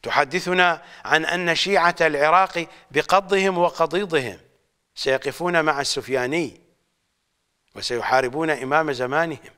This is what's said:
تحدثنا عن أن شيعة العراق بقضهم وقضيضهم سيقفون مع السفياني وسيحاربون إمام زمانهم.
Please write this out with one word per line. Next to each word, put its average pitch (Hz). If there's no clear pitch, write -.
تحدثنا 175
عن 156
أن 175
شيعة 175
العراق 160
بقضهم 190
وقضيضهم 165
سيقفون 156
مع 143
السفياني 131
وسيحاربون 123
إمام 147
زمانهم. 139